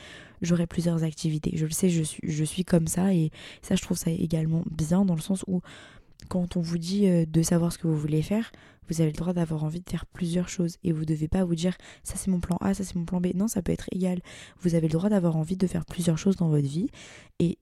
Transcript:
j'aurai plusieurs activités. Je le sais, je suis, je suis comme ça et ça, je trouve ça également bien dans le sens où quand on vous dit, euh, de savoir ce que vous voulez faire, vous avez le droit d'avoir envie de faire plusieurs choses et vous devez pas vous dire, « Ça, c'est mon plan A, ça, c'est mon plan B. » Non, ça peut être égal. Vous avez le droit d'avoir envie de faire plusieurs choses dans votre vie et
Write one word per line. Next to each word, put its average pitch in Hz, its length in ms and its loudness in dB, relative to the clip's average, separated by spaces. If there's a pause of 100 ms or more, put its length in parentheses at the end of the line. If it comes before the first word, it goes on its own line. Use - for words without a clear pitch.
(400)
j'aurai 170 260 2
plusieurs 165 380 0
activités. 156 520 -2
Je 156 100 0
le 160 60 -6
sais, 185 180 2
je 165 120 2
suis, - 200 -6
je 156 220 -2
suis 180 200 -2
comme 165 220 4
ça 185 260 0
et 160 180 2 (300)
ça, - 140 -2
je - 80 0
trouve 175 160 -4
ça - 120 -2
également 160 600 0
bien 160 340 2
dans 170 120 2
le 156 40 -2
sens 190 260 -4
où 185 140 -2 (680)
quand 180 300 -2
on - 20 2
vous 170 160 -2
dit, 190 320 2
euh, 170 160 6
de 160 180 4
savoir 170 300 2
ce - 60 -10
que - 80 -4
vous 160 100 2
voulez 151 240 0
faire, 214 320 -2 (360)
vous 165 120 0
avez 156 100 4
le 147 60 -6
droit 170 160 -2
d'avoir 160 320 0
envie 160 160 -4
de - 80 -14
faire 170 160 -6
plusieurs 175 460 -2
choses 170 340 -2
et 170 80 2
vous 156 140 -4
devez 156 220 0
pas 185 160 2
vous 170 100 0
dire, « 175 200 0 (300)
Ça, - 120 -10
c'est - 140 -2
mon 180 100 2
plan 175 200 0
A, 196 140 0
ça, 196 100 -4
c'est 180 100 -8
mon 170 120 -4
plan 180 160 -2
B. » 180 120 2
Non, 196 140 0
ça 190 140 -2
peut 170 100 0
être - 180 -6
égal. 180 300 -2 (400)
Vous 170 140 2
avez 160 120 4
le 151 60 0
droit 175 160 2
d'avoir 175 280 4
envie 160 200 0
de 185 100 2
faire 160 200 -2
plusieurs 170 320 0
choses 196 180 2
dans 165 140 2
votre 147 180 4
vie 170 220 -2 (480)
et 170 240 0